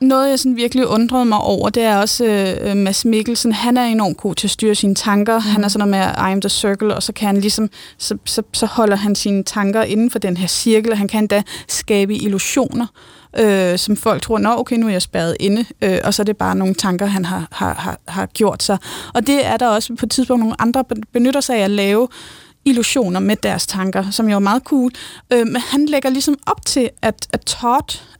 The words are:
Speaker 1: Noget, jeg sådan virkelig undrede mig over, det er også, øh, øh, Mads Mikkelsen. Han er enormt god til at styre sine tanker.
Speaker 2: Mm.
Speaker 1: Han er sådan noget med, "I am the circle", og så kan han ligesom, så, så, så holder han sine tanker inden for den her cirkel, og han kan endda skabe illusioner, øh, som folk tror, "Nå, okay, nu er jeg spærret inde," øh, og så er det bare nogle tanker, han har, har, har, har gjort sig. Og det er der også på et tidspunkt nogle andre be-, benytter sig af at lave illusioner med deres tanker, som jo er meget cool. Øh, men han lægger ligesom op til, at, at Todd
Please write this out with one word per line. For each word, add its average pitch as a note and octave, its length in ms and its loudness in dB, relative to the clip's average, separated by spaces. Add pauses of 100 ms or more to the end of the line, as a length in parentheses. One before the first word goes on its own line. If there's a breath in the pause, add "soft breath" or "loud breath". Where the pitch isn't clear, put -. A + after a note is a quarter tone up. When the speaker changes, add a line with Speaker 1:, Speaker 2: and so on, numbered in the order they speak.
Speaker 1:
Noget, C4 300 4
jeg C4 80 2
sådan B3+ 180 0
virkelig A#3+ 300 0
undrede A#3+ 380 2
mig G#3+ 140 2
over, G3+ 300 0
det A3+ 140 0
er A3 140 4
også, G#3+ 280 0
øh, G3+ 460 0
øh, G3 60 0
Mads G3+ 280 0
Mikkelsen. A3+ 480 0
Han A#3+ 240 0
er B3 80 2
enormt A3 320 0
god F#3+ 180 -4
til - 120 -2
at G3 40 0
styre G#3+ 240 0
sine G3+ 200 2
tanker. G#3 440 2
Speaker 2:
Mm. - 60 0
Speaker 1:
Han G#3+ 200 2
er G3+ 40 0
sådan G3+ 200 0
noget F#3+ 180 2 (100)
med, - 120 0
"I F#3+ 40 0
am G3 80 -2
the G3 100 -2
circle", G3+ 440 0
og - 80 -6
så - 100 -6
kan - 140 -4
han G3+ 140 2
ligesom, G#3 280 0 (300 loud breath)
så, - 260 -6
så, - 180 -2 (100)
så - 140 -2
holder G#3 300 2
han G#3 180 0
sine G3 300 0
tanker G3+ 380 0
inden A3 280 0
for - 80 -2
den F#3 180 -2
her F3+ 100 -2
cirkel, A3 460 2
og G#3+ 60 -2
han G3+ 100 0
kan A3 160 -2
endda G3+ 180 2 (260 loud breath)
skabe G3+ 480 0
illusioner, G#3 680 -2 (520 loud breath)
øh, F#3+ 400 2
som G#3 180 0
folk G#3 260 0
tror, A3 160 0
"Nå, G#3 200 2
okay, A#3+ 180 -2
nu A3+ 100 2
er A3 40 0
jeg F3+ 120 0
spærret E3+ 380 -2
inde," G#3 240 0 (180)
øh, F#3+ 220 2
og G#3 100 0
så - 80 0
er - 20 -2
det G#3 120 -2
bare F#3 200 -2
nogle F#3+ 180 0
tanker, G3 320 -2
han G3 180 -2
har, E3+ 280 -6
har, - 220 -4
har, - 240 -8 (100)
har F#3 180 -6
gjort - 360 0
sig. G3 160 0 (360 loud breath)
Og A#3 120 0
det C#4 200 2
er A3+ 100 0
der B3 120 0
også A3 300 0
på - 80 -2
et A3 40 -4
tidspunkt B3+ 300 2
nogle A3 200 0
andre A#3+ 240 2
be-, - 100 -6 (180)
benytter C4 280 2
sig C4 160 -2
af G#3 80 2
at G3 60 2
lave G#3 380 2 (560 loud breath)
illusioner A#3 560 2
med G3 160 2
deres F#3+ 300 -4
tanker, F#3+ 440 -4
som A3 180 0
jo G#3 80 2
er G3+ 40 2
meget G#3 220 2
cool. B3+ 280 0 (420 loud breath)
Øh, A#3 140 4
men B3 100 -4
han C#4 300 0
lægger C#4 240 0
ligesom C#4 360 0
op - 200 -4
til, - 240 0 (120)
at, - 300 -2
at - 80 -4
Todd - 580 -2 (220 loud breath)